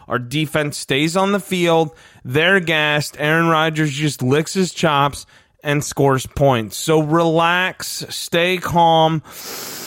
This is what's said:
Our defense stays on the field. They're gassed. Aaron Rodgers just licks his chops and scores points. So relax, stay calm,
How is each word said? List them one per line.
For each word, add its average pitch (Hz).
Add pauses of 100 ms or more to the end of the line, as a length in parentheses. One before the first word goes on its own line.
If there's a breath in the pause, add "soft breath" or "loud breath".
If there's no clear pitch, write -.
Our 120
defense 143
stays 151
on 190
the 202
field. 165 (340 loud breath)
They're 160
gassed. 151
Aaron 160
Rodgers 156
just 139
licks 143
his 185
chops 143 (360 soft breath)
and 147
scores 135
points. 123
So 160
relax, 165
stay 180
calm, 160 (640 loud breath)